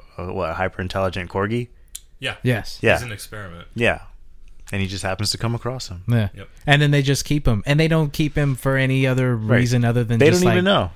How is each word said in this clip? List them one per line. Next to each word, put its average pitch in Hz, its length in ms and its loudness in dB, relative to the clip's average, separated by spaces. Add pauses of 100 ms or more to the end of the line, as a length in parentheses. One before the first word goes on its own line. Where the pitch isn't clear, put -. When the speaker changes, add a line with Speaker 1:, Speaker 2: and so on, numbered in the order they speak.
(180)
Speaker 1:
a, 92 160 -8
what, 90 180 -4
a - 40 -6
hyper-intelligent 92 720 -4
corgi? 110 400 -4 (500)
Speaker 2:
Yeah. 131 240 -8
Speaker 3:
Yes. 123 380 -2
Speaker 1:
Yeah. 113 120 6
Speaker 2:
He's - 100 0
an 117 80 -10
experiment. 95 640 -16
Speaker 1:
Yeah. 107 260 2 (720)
And 98 100 -2
he 95 60 -2
just 95 160 -8
happens 95 280 -4
to - 60 -6
come 117 160 -2
across 120 360 -8
him. 90 180 -14
Speaker 3:
Yeah. 113 260 2
Speaker 2:
Yep. - 160 -18 (160)
Speaker 3:
And 147 160 6
then 147 100 4
they 143 120 4
just 135 220 0
keep 147 220 0
him. 107 200 2
And 147 120 4
they 160 100 4
don't 160 240 2
keep 151 220 0
him 143 200 0
for 135 220 0
any 131 280 2
other 127 300 2
Speaker 1:
Right. 110 240 2
Speaker 3:
reason 120 260 2
other 120 180 2
than 117 160 0
Speaker 1:
They 147 100 8
Speaker 3:
just, 180 120 4
Speaker 1:
don't 180 60 4
Speaker 3:
like, 175 80 4
Speaker 1:
even 180 100 2
know. 147 300 2